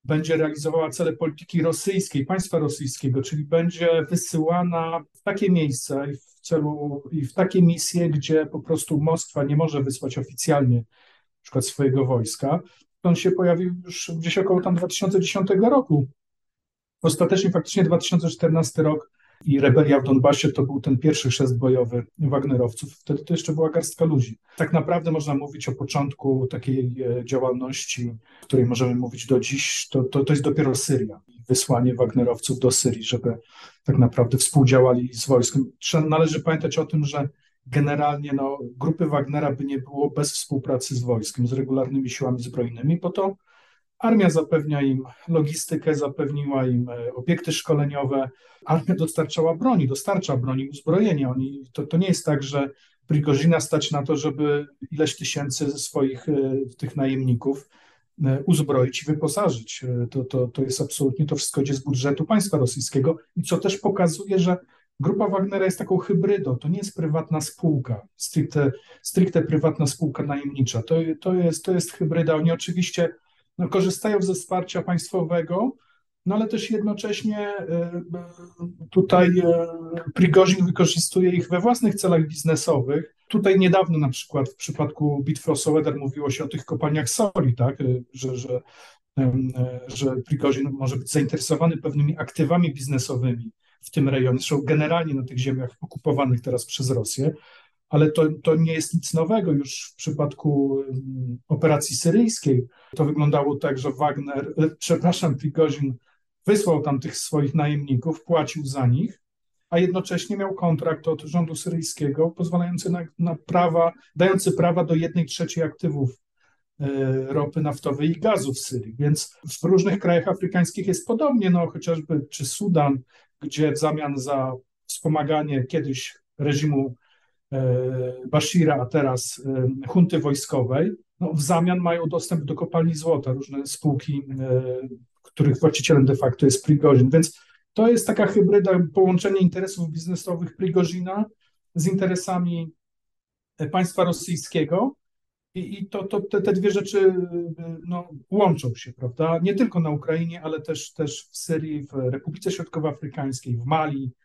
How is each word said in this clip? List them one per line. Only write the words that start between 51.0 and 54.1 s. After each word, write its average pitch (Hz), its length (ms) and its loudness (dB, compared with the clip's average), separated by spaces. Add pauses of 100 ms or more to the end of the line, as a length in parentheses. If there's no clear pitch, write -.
Oni, 135 340 -4 (100)
to, 139 140 -8
to 165 100 0
nie 190 100 2
jest - 180 0
tak, 143 180 0
że 139 260 -4 (380)
Prigozina 147 520 2
stać - 320 -2
na 143 120 -2
to, 156 120 -2